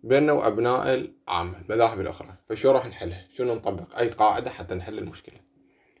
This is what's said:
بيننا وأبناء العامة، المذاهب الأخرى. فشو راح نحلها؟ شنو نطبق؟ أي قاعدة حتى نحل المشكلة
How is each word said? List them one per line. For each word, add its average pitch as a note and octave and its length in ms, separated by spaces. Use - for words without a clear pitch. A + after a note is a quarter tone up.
بيننا C#3+ 300
وأبناء A#2+ 600
العامة، F2+ 680
المذاهب A2+ 380
الأخرى. E2+ 340
فشو B2 220
راح B2 160
نحلها؟ F2+ 460
شنو B2 220
نطبق؟ G2 420
أي A#2 120
قاعدة A2 400
حتى F#2+ 260
نحل G#2 220
المشكلة - 380